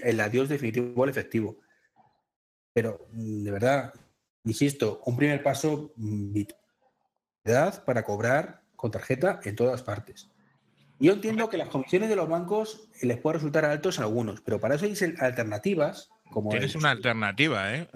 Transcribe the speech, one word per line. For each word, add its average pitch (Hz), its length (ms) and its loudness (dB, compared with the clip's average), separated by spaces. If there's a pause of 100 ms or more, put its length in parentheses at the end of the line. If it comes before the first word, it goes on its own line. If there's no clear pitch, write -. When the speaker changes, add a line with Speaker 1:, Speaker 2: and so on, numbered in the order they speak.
Speaker 1:
el 117 180 2
adiós 117 280 2
definitivo 123 540 0
al 139 80 4
efectivo. 110 480 -2 (1120)
Pero, 113 400 -2
mm, 110 320 -6
de 104 60 -4
verdad, 120 420 0 (520)
insisto, 113 600 0
un 120 140 -2
primer 143 240 2
paso, 151 540 0
mm, 104 360 -6
bit-, 104 240 -4 (880)
edad 139 400 2
para 117 200 0
cobrar 117 580 0 (120)
con - 160 -4
tarjeta 160 540 0
en 104 100 -6
todas 123 280 0
partes. - 480 -10 (680)
Yo 175 140 8
entiendo 220 380 0
que 190 80 -4
las 143 100 -4
comisiones 180 400 0
de 214 80 2
los 165 120 0
bancos, 185 600 -4 (140)
eh, 131 40 2
les 117 120 0
puede 156 160 0
resultar 151 320 0
altos 151 320 0
a 127 60 -2
algunos, 110 360 -2
pero 107 200 -2
para 127 160 2
eso 170 100 0
hay 208 100 -2
sel-, 175 240 -2
alternativas, 127 880 -2 (220)
como 107 180 -2
Speaker 2:
Tienes 123 260 0
Speaker 1:
el 160 40 -6
Speaker 2:
una 151 140 4
alternativa, 110 840 2
¿eh, 165 220 -8